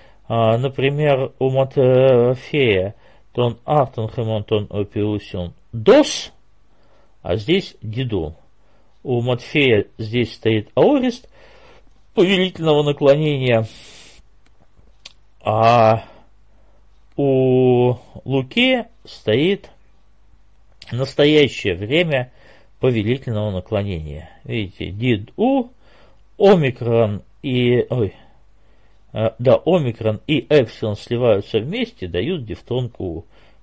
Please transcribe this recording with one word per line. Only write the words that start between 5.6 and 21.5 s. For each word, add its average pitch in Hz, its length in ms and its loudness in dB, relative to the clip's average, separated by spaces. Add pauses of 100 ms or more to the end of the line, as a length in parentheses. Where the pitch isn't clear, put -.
дос», - 600 2 (920)
а - 160 -4
здесь 156 440 -4
«диду». 107 540 -6 (680)
У 120 180 -4
Матфея 123 640 0 (120)
здесь 113 380 -4
стоит 110 400 -2
аорист 247 520 0 (880)
повелительного 175 680 2
наклонения, 139 800 2 (1800)
а 113 600 4 (1120)
у 127 800 2 (300)
Луки 226 580 0 (220)
стоит 151 640 -2 (1200)
настоящее 135 840 0